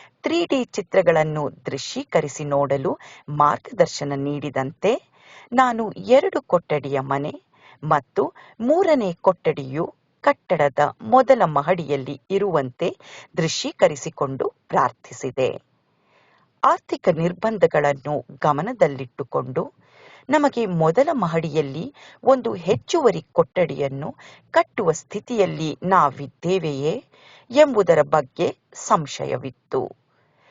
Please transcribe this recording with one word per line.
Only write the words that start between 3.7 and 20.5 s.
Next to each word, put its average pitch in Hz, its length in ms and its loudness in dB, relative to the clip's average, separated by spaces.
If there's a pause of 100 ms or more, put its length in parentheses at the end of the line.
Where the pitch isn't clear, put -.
ನೀಡಿದಂತೆ, 143 960 -4 (420)
ನಾನು 233 380 2
ಎರಡು 262 500 2
ಕೊಠಡಿಯ 143 580 -2
ಮನೆ 139 440 -4 (400)
ಮತ್ತು 160 500 -2 (260)
ಮೂರನೇ 277 540 2
ಕೊಠಡಿಯು 151 800 -2 (280)
ಕಟ್ಟಡದ 151 800 0
ಮೊದಲ 254 440 4
ಮಹಡಿಯಲ್ಲಿ 147 840 -2
ಇರುವಂತೆ 180 680 -2 (400)
ದೃಶ್ಯೀಕರಿಸಿಕೊಂಡು 160 1160 -2 (140)
ಪ್ರಾರ್ಥಿಸಿದೆ. - 920 -4 (1000)
ಆರ್ಥಿಕ 302 460 0
ನಿರ್ಬಂಧಗಳನ್ನು 160 1160 0 (160)
ಗಮನದಲ್ಲಿಟ್ಟುಕೊಂಡು 143 1300 -2 (560)
ನಮಗೆ 277 360 2